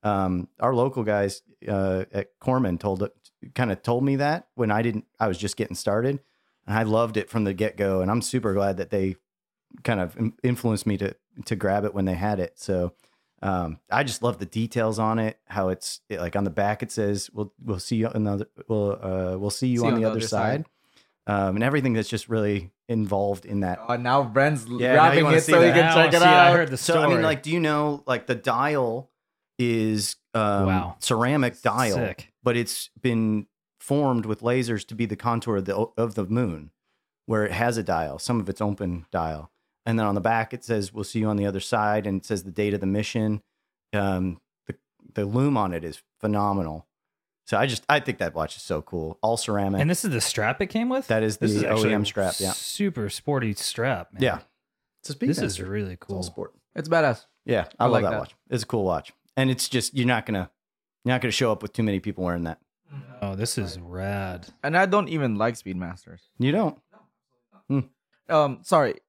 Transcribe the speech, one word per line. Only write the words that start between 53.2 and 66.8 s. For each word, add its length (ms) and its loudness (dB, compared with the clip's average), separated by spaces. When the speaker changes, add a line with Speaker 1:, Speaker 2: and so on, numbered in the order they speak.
Speaker 3:
strap, 580 -4
man. 80 -2
Speaker 1:
Yeah. 180 2
It's 80 -16
a 40 -8
speed 180 -2
Speaker 3:
This 100 0
Speaker 1:
master. 220 -4
Speaker 3:
is 40 -8
really 260 -6
Speaker 1:
It's 140 -18
all 100 -6
Speaker 3:
cool. 60 -4
Speaker 1:
sport. 300 -10
Speaker 2:
It's 120 -8
badass. 380 2
Speaker 1:
Yeah, 220 0
I 40 4
Speaker 2:
I 20 4
Speaker 1:
love 80 6
Speaker 2:
like 100 4
Speaker 1:
that 80 2
Speaker 2:
that. 80 -2
Speaker 1:
watch. 160 -12
It's 120 -2
a 40 -12
cool 180 -2
watch. 260 -2
And 140 4
it's 180 -2
just, 280 -2
you're 100 0
not 220 0
gonna, 240 -4
you're 120 2
not 60 -2
gonna 100 0
show 200 2
up 120 -4
with 100 -8
too 100 0
many 160 2
people 240 -6
wearing 200 -2
that. 160 -6
Speaker 3:
Oh, 140 -6
this 220 -4
is 220 -6
rad. 680 -8
Speaker 2:
And 160 0
I 80 6
don't 240 0
even 280 -2
like 180 0
Speedmasters. 640 -12
Speaker 1:
You 140 2
don't? 280 0